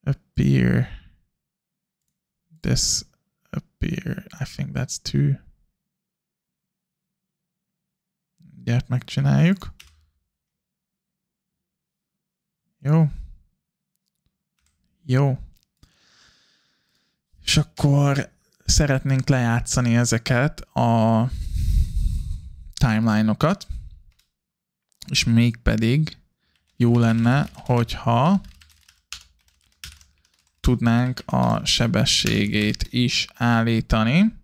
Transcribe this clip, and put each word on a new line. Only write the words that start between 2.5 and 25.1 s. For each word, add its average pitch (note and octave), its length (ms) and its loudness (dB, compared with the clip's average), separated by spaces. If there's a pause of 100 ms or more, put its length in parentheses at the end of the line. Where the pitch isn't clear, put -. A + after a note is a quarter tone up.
Disappear. - 1700 -6 (140)
I C3 40 -6
think - 280 -10
that's - 300 -6
two. C#3 300 0 (3000)
Mindjárt - 520 -6
megcsináljuk. C#3 840 0 (3000)
Jó. D3+ 320 2 (1900)
Jó. C3+ 340 0 (2000)
És - 120 0
akkor C#3+ 760 0 (320)
szeretnénk C3+ 640 0
lejátszani A#2+ 680 0
ezeket A#2+ 640 0
a A2+ 680 0 (1400)
timeline-okat, A2 920 0 (1400)